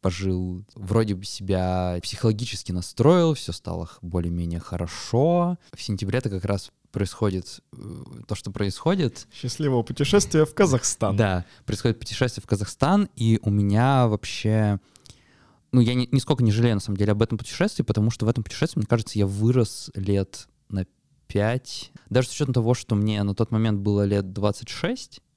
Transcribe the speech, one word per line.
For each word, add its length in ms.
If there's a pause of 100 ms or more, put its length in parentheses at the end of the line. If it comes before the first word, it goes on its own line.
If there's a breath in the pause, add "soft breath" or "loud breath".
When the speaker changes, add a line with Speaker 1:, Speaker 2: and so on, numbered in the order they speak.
Speaker 1:
пожил, 600 (100)
вроде 400
бы 100
себя 760
психологически 680
настроил, 640
все 180
стало 340
х-, 160
более-менее 560
хорошо. 1000 (160 soft breath)
В 80
сентябре-то 480
как 160
раз 280 (180)
происходит, 720 (120)
э, 300 (240)
то, 80
что 160
происходит. 840
Speaker 2:
Счастливого 520
путешествия 600
в 100
Казахстан. 600
Speaker 1:
Да, 300 (180 soft breath)
происходит 360
путешествие 420
в 40
Казахстан, 680
и 280
у 80
меня 580
вообще, 720 (920 soft breath)
ну, 100
я 140
ни-, 160
нисколько 320
не 80
жалею, 240
на 60
самом 180
деле, 140
об 100
этом 160
путешествии, 460
потому 260
что 160
в 20
этом 140
путешествии, 380
мне 80
кажется, 320
я 80
вырос 680
лет 540 (200)
на 160 (440)
пять. 640 (180 loud breath)
Даже 160
с 60
учетом 220
того, 200
что 220
мне 260
на 140
тот 160
момент 280
было 240
лет 280
двадцать 360
шесть, 520 (160)